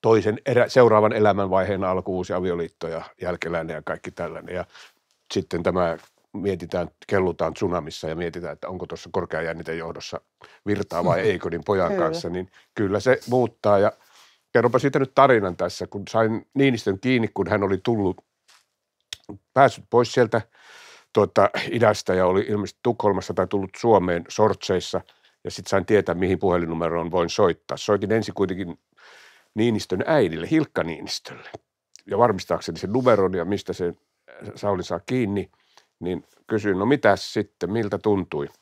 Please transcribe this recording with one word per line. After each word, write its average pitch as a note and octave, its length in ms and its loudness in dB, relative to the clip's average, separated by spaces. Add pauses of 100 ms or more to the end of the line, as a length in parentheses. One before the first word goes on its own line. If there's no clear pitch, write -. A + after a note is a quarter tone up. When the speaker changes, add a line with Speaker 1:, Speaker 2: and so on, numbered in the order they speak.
Speaker 1:
toisen G#2+ 440 4
erä-, A#2+ 240 2
seuraavan G#2+ 440 6
elämänvaiheen G2 720 2
alku, F#2 340 -2
uusi F2+ 160 -4
avioliitto F2 540 -4
ja E2 140 -6 (200)
jälkeläinen E2 520 -4
ja D2+ 80 -10
kaikki D#2+ 300 -10
tällainen. E2+ 440 -10
Ja F2 100 -6 (680)
sitten F2 300 -4
tämä F2 340 0 (360)
mietitään, F2+ 560 -6 (180)
kellutaan E2+ 460 0
tsunamissa E2+ 540 -6
ja D#2+ 80 -4
mietitään, E2+ 380 -8
että - 160 -12
onko F2 160 -10
tuossa - 280 -14
korkean E2 320 -4
jännitteen E2 320 -8
johdossa E2 440 -10 (440)
virtaa F#2+ 400 -2
vai F2 180 4
Speaker 2:
<laughs> A2 60 4
Speaker 1:
eikö, F2+ 200 -2
niin E2 160 -6
pojan F#2 260 0
Speaker 2:
Kyllä. F2 140 0
Speaker 1:
kanssa, E2 240 -4
niin F2+ 220 -8 (240)
kyllä G2+ 240 0
se B2+ 200 4 (100)
muuttaa. A2 500 2
Ja G#2 120 4 (600)
kerronpa A#2+ 260 4
siitä C#3 200 0
nyt C3+ 160 -2
tarinan A2+ 420 6
tässä, F2+ 300 -6
kun G2+ 220 -10
sain A2+ 440 0
Niinistön A#2+ 460 2
kiinni, B2 340 0
kun F#2 140 -2
hän G2+ 160 0
oli F#2+ 200 0
tullut, G2+ 340 0 (1400)
päässyt - 360 4
pois A#2 240 2
sieltä, A#2 280 2 (720)
tuota, G2+ 360 4 (200)
idästä A2 440 2
ja F#2 120 2
oli F#2 160 2
ilmeisesti G#2 420 -4
Tukholmassa G2+ 500 0
tai F#2 140 0
tullut F#2+ 300 -4
Suomeen F#2 520 2
sortseissa – F#2+ 720 0 (420)
ja - 80 -8
sit - 160 -14
sain F#2+ 180 0
tietää, F#2+ 300 2
mihin F#2 240 0
puhelinnumeroon E2+ 720 -2
voin F2 180 0
soittaa. E2+ 480 0
Soitin G2+ 340 0
ensin G#2+ 220 -2
kuitenkin F#2 460 -4 (760)
Niinistön G#2+ 500 -2
äidille, F2+ 460 0
Hilkka D3+ 320 0
Niinistölle, - 680 -10 (560)
ja G2+ 120 -4
varmistaakseni F2+ 600 0
sen F#2+ 140 -6
numeron A2 400 4
ja E2+ 120 -2
mistä G2+ 280 -4
se F2 200 -4 (600)
Sauli G2 280 -2
saa E2+ 160 -6
kiinni, G2+ 500 -4 (500)
niin F2 260 -6 (220)
kysyin, G2+ 320 0
"No, G2+ 60 0
mitäs A2+ 480 2
sitten, G2 380 -6
miltä G#2 260 -2
tuntui?" E2+ 520 -2 (120)